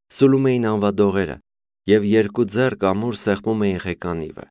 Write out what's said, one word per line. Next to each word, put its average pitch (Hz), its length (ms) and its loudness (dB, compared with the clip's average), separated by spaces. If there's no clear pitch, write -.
սուլում 135 360 4
էին 123 200 0
անվադողերը, 101 720 0
և 104 160 4
երկու 104 420 2
ձեռք 107 400 -2
ամուր 104 300 -2
սեղմում 107 480 -2
էին 95 160 -2
ղեկանիվը։ 85 720 -8